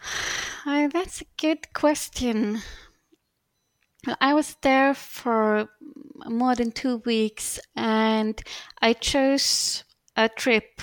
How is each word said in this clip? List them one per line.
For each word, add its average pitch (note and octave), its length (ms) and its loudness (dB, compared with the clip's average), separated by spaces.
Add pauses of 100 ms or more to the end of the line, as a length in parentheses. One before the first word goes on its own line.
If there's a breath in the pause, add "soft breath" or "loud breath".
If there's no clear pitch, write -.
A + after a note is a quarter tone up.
(680 loud breath)
Uh, D4 220 2
that's E4+ 320 -4
a - 60 -16 (100)
good D#4 380 -2
question. A3+ 880 0 (1400 loud breath)
Well, - 140 -4
I C4+ 120 4
was D4+ 300 0
there C4+ 320 4
for G#3+ 760 0 (580)
more B3 280 0
than A#3 180 -2
two B3 320 -4
weeks, A3 560 -2 (160)
and A3 640 2 (400 loud breath)
I A3+ 140 4
chose - 920 0 (320)
a A3 140 4
trip - 520 0